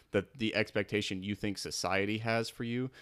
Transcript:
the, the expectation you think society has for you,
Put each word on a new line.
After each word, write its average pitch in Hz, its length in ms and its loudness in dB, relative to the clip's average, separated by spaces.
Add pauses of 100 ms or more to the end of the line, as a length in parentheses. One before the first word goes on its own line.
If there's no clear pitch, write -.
(120)
the, 98 160 4 (100)
the 110 160 2
expectation 104 680 0
you 101 100 -2
think 101 240 -2
society 98 600 0
has 113 280 0
for - 160 -10
you, 123 280 -2 (100)